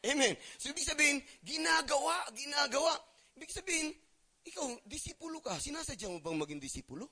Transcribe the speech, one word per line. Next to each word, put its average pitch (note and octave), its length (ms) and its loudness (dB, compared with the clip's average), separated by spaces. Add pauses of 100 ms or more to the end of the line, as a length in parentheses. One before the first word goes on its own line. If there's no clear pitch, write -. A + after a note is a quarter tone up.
Amen. B3+ 320 6 (240)
So, C#4 160 -6
ibig E4 80 -6
sabihin, D4 400 4 (240)
ginagawa, D#4+ 880 2
ginagawa. C#4+ 560 2 (480)
Ibig D#4 160 -12
sabihin, E4 400 0 (480)
ikaw, D#4+ 240 -8 (160)
disipulo D#4+ 640 -10
ka. F3+ 160 -4
Sinasadya C#4 480 -6
mo F3 80 -6
bang D#3+ 240 -2
maging D3+ 160 -4
disipulo? C#3 540 -10